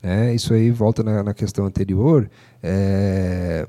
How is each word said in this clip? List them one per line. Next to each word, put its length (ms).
né? 320
Isso 180
aí 160
volta 320
na, 220
na 100
questão 320
anterior, 640
é, 1080